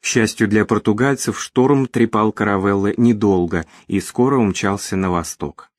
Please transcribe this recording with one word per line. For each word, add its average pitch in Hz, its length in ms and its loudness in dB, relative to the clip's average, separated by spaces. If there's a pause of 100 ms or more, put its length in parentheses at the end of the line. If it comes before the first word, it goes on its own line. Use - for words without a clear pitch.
К - 40 -12
счастью 110 420 0
для 104 180 2
португальцев, 113 760 -2
шторм 135 460 2
трепал 110 440 0
каравеллы 101 680 0
недолго 98 680 2 (220)
и 98 120 0
скоро 127 380 0
умчался 101 580 -2
на 95 160 -2
восток. - 680 -8